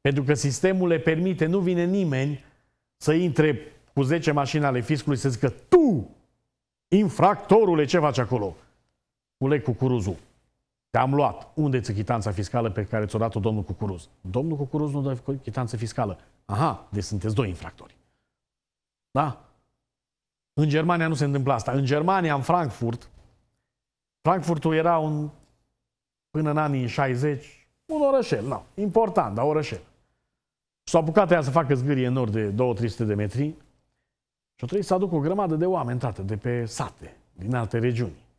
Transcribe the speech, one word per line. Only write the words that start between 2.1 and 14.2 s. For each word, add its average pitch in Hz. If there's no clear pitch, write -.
să -
intre 156
cu 139
zece 156
mașini 147
ale 131
fiscului 139
să 139
zică: 127
"Tu, 262
infractorule, 190
ce 156
faci 147
acolo? 104
Ulei 139
cucuruzul. 117
Te-am 131
luat. 139
Unde-ți 131
chitanța 107
fiscală 110
pe 101
care 107
ți-o 107
dat-o 110
domnul 107
Cucuruz?" 95